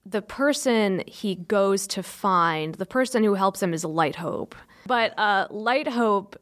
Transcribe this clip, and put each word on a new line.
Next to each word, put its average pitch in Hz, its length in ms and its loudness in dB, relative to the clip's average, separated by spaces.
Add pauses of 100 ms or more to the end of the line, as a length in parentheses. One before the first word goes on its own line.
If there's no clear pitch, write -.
the 196 180 -4
person 233 840 2
he - 280 -4
goes 196 540 0
to - 140 -6
find, 165 720 0
the 190 100 -6
person 254 380 0
who 202 100 4
helps 190 280 0
him 175 120 0
is 160 100 -4
Light 160 320 0
Hope. - 380 -6 (320)
But, 226 320 0
uh, 202 320 2
Light 233 380 -2
Hope, 214 540 0